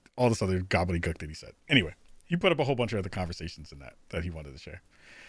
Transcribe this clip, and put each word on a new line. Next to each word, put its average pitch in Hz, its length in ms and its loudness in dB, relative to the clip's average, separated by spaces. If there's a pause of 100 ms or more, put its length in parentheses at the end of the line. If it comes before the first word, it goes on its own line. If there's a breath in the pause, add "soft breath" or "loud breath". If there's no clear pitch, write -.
(140)
all 123 140 4
this 113 120 2
other 92 200 2
gobbledygook 87 580 0
that 76 100 -8
he 76 60 -10
said. - 200 -16 (140)
Anyway, 104 260 4 (320)
he 170 100 0
put 180 160 4
up 147 80 0
a 143 40 4
whole 131 120 2
bunch 117 160 0
of 107 80 0
other 92 80 -2
conversations 82 640 -6
in 71 80 -16
that 65 160 -18 (140)
that 82 120 -4
he 90 80 -4
wanted 76 220 -10
to 67 60 -16
share. - 240 -16 (460 loud breath)